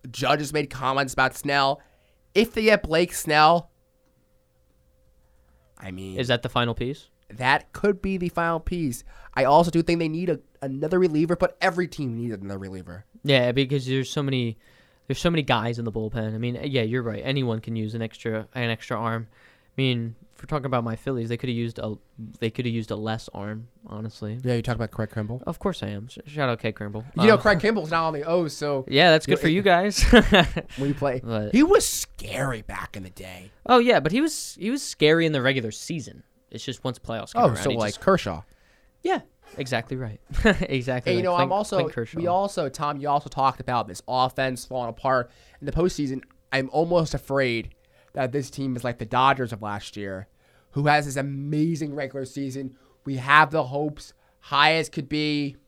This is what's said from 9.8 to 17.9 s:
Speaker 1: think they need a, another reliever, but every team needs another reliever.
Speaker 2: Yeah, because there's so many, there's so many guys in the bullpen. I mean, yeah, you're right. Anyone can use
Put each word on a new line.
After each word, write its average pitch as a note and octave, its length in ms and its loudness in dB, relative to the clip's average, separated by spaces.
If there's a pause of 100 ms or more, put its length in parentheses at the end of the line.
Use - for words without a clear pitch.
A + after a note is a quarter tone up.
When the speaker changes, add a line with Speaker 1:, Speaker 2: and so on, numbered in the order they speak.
Speaker 1:
think E3+ 180 2
they E3 80 0
need E3+ 220 -2
a, D3+ 100 0 (220)
another C#3+ 380 -2
reliever, E3 360 4
but F3 260 0
every F3+ 260 2
team B2+ 280 -6
needs A#2 180 -6
another G2 260 -8
reliever. F#2 460 -12 (180)
Speaker 2:
Yeah, B2+ 280 4
because C3+ 340 0
there's C3 240 -2
so D3 140 -4
many, B2+ 340 -2 (500)
there's - 120 -4
so F3 100 0
many D#3+ 140 0
guys A#2 340 0
in A#2 80 -6
the A2 60 -4
bullpen. A2 420 -4
I A2 40 -6
mean, A#2+ 260 -4
yeah, C3 200 0
you're A#2+ 200 -2
right. A2 200 -6
Anyone B2+ 360 -2
can A2+ 160 -8
use A2 200 -4